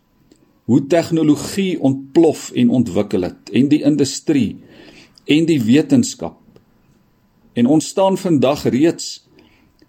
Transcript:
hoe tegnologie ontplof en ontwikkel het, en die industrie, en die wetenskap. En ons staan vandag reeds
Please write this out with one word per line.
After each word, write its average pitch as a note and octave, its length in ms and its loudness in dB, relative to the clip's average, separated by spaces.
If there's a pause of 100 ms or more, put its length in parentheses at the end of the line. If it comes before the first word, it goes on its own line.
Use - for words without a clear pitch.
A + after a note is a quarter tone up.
(640)
hoe C#3 220 0
tegnologie D#3+ 920 0
ontplof C#3 760 0
en B2 160 2
ontwikkel G#2 520 -2
het, - 300 -10
en C3+ 160 2
die D3+ 140 2
industrie, C#3+ 760 -2 (720)
en D#3 200 2
die D#3 160 0
wetenskap. A#2 760 0 (1120)
En A#2+ 140 0
ons D3+ 200 0
staan F#3+ 300 0
vandag D3 480 0
reeds C3 600 -2 (640)